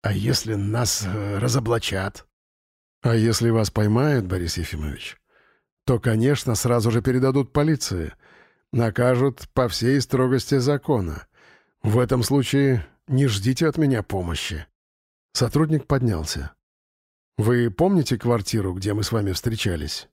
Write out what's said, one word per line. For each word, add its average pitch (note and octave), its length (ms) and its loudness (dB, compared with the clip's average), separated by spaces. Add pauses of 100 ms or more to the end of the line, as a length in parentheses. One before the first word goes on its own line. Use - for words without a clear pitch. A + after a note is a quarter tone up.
«А G#2+ 120 -2
если A2 420 -2
нас, G#2 500 -2
э, G2+ 340 -4
разоблачат?» A2+ 840 -2 (800)
«А A#2 120 2
если A2+ 340 2
вас A2 200 2
поймают, A2+ 560 2
Борис F2+ 320 -4
Ефимович, D2+ 600 -8 (680)
то, A#2+ 140 2
конечно, A#2+ 560 0
сразу A#2+ 340 2
же A2+ 120 2
передадут C3 500 2
полиции, C#3+ 640 0 (580)
накажут B2 840 0
по B2+ 140 2
всей C3 320 0
строгости C3 580 0
закона. A#2+ 720 -2 (540)
В G#2+ 180 2
этом B2 240 2
случае C3+ 640 2 (200)
не C3+ 200 2
ждите A#2 400 0
от D3+ 100 -2
меня C3+ 260 2
помощи». E2+ 600 -6 (680)
Сотрудник D3 520 0
поднялся. E2+ 680 -2 (840)
«Вы A#2+ 340 2
помните E3 460 2
квартиру, G#2+ 560 0
где G2 200 -4
мы G#2 100 -2
с - 80 -4
вами G#2 200 0
встречались?» F2+ 800 -4